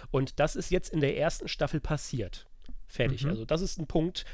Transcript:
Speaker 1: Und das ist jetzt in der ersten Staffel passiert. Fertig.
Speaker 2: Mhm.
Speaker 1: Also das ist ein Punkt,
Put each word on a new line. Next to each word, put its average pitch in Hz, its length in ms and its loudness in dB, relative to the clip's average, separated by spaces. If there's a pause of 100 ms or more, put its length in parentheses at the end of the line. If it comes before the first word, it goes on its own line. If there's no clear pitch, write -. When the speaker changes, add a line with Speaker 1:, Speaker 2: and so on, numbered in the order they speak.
(100)
Speaker 1:
Und 131 300 2
das 147 160 4
ist - 140 -2
jetzt 180 220 2
in 160 80 2
der 139 160 4
ersten - 300 2
Staffel 147 340 0
passiert. - 680 -4 (400)
Fertig. 131 400 0
Speaker 2:
Mhm. - 20 2
Speaker 1:
Also 113 140 -2
das 160 180 2
ist - 160 -2
ein 156 80 -4
Punkt, 165 480 2